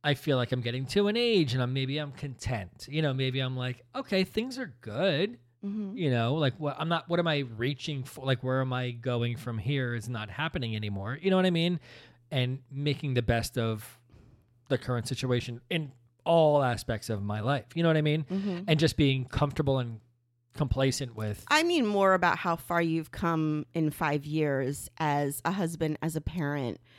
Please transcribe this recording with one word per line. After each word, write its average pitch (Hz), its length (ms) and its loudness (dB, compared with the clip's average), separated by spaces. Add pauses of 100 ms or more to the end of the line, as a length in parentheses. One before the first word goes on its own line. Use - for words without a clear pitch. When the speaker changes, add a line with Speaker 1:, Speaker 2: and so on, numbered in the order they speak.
Speaker 1:
I 147 120 2
feel 135 220 0
like 120 140 0
I'm 127 120 0
getting 123 240 -4
to 202 200 2
an 208 100 0
age 202 380 2
and 131 80 2
I'm, 123 100 0
maybe 135 260 -2
I'm 147 120 -6
content. 117 800 -8
You 156 120 0
know, 139 120 2
maybe 131 240 0
I'm 127 180 -2
like, 127 280 -6 (100)
"Okay, 190 300 0
things 247 340 -4
are 190 220 -8
good." 165 580 0 (260)
Speaker 2:
Mm-hmm. 202 320 -6
Speaker 1:
You 160 140 0
know, 120 240 2
like, 147 240 0
what, 147 220 -4
I'm 160 80 -2
not, 170 200 -2
what 170 120 0
am 170 80 0
I 143 160 0 (120)
reaching 135 460 -4
for? 135 240 -12
Like, 131 160 2
where 127 200 0
am 131 100 -2
I 127 180 -4
going 120 460 -2
from 117 220 -6
here 127 360 -2
is 113 140 -6
not 110 200 -6
happening 131 460 -4
anymore. 107 480 -6
You 196 80 2
know 190 60 6
what 185 100 6
I 185 40 4
mean? 170 280 2 (540)
And 131 260 0 (100)
making 139 460 -2
the 123 80 4
best 117 360 0
of 110 420 -2 (680)
the 131 100 2
current 120 280 -2
situation 123 540 -2 (100)
in 156 220 -4 (320)
all 156 380 6
aspects 117 480 0
of 104 100 0
my 104 200 -2
life. 123 240 0 (100)
You 170 80 0
know 170 60 6
what 160 80 6
I 156 60 4
mean? 151 280 2
Speaker 2:
Mm-hmm. 196 280 -2 (100)
Speaker 1:
And 156 100 6
just 160 180 4
being 135 280 4
comfortable 139 560 0
and 117 180 -6 (560)
complacent 131 600 0
with 107 320 -6
Speaker 2:
I 302 140 6
mean 339 240 2
more 196 280 4
about 175 240 4
how 170 180 0
far 170 260 0
you've 160 280 0
come 156 640 0
in 160 180 0
five 147 360 -2
years 147 720 -2
as 147 460 0
a 165 60 0
husband, 165 520 -2
as 165 120 -2
a 156 60 -2
parent, 143 580 -4 (200)